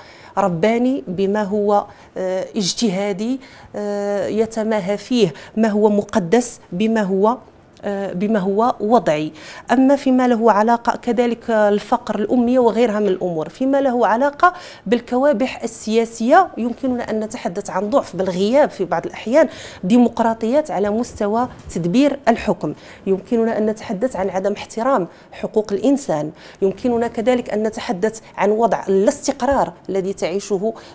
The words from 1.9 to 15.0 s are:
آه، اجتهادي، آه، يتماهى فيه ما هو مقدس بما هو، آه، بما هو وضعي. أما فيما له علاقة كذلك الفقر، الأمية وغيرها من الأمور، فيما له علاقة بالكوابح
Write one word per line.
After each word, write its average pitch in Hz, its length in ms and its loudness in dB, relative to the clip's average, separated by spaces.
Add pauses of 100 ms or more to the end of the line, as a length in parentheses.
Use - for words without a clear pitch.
آه، 185 280 -4 (100)
اجتهادي، 208 840 -2 (360)
آه، 202 520 -4
يتماهى 214 720 -2
فيه 202 360 0 (240)
ما 220 100 4
هو 208 220 4
مقدس 208 720 0 (120)
بما 220 300 2
هو، 196 360 2 (460)
آه، 196 300 -6
بما 208 260 0
هو 202 400 2
وضعي. 170 520 2 (400)
أما 262 240 6
فيما 262 320 2
له 226 240 4
علاقة 226 440 2
كذلك 233 540 -2
الفقر، 208 720 2
الأمية 247 400 2
وغيرها 220 400 2
من 208 80 0
الأمور، 175 420 -4
فيما 269 320 -2
له 247 260 2
علاقة 285 460 2 (320)
بالكوابح 247 800 0